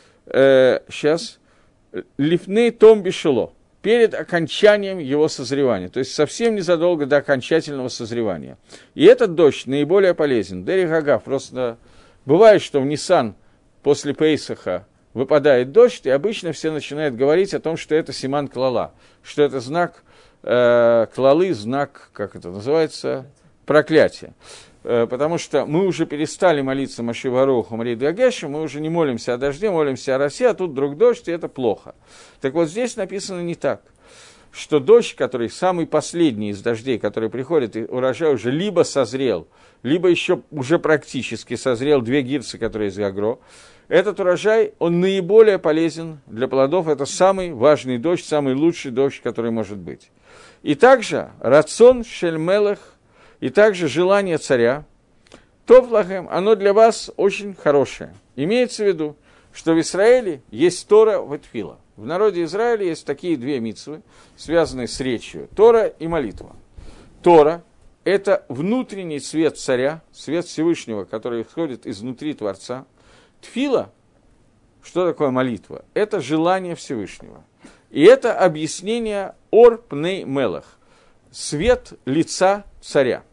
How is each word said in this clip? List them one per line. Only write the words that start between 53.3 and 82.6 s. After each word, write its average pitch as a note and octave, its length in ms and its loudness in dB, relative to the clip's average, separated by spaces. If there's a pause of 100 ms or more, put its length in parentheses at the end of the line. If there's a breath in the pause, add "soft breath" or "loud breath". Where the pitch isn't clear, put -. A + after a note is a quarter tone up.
и - 100 -6
также G3 380 2
желание F3+ 520 0
царя, C3 460 0 (800 soft breath)
тов B3 220 8
лахем, F#3+ 440 -2
оно G3+ 240 2
для G3+ 160 2
вас A3 440 2
очень G3 380 -2
хорошее. C#3+ 580 -2 (220)
Имеется A3 480 -2
в G3+ 60 2
виду, D#3 260 -4 (380 soft breath)
что - 220 -2
в E3 60 4
Израиле G3+ 720 2
есть E3 380 -2
Тора G#3 360 4
вет C#3+ 180 -10
тфила. F2 360 -12 (180)
В G2+ 80 -18
народе F3 380 -2
Израиля G3+ 440 -4
есть D#3+ 200 -8
такие D#3 300 -6
две B2+ 240 -6
мицвы, A2+ 420 -12 (340 soft breath)
связанные C3 520 -2
с - 100 -12
речью. A2+ 560 -8
Тора A3 320 4
и D#3+ 220 -8
молитва. C#3 480 -6 (640 soft breath)
Тора — E3+ 400 6 (420)
это G3 440 0
внутренний F#3 720 -6
свет D#3 380 -2
царя, C#3 520 -2
свет E3 360 -8
Всевышнего, D3+ 580 -4
который A2+ 380 -8
исходит C#3 440 -10
изнутри B2+ 480 -10
Творца. A#2 500 -10 (580 soft breath)
Тфила – A#3+ 500 -4 (880)
что F3+ 240 -4
такое D3+ 240 -2
молитва? B2+ 640 -6
Это F3 280 -2
желание E3+ 540 -2
Всевышнего. - 720 -12 (460 soft breath)
И C#3 120 0
это A#3 340 6
объяснение F#3+ 1000 -4 (160)
ор A#3+ 280 8
пней D#3 460 -6
мелах, A#2 540 -6 (520 soft breath)
свет A#3 640 -4 (140)
лица F#3 580 0 (160)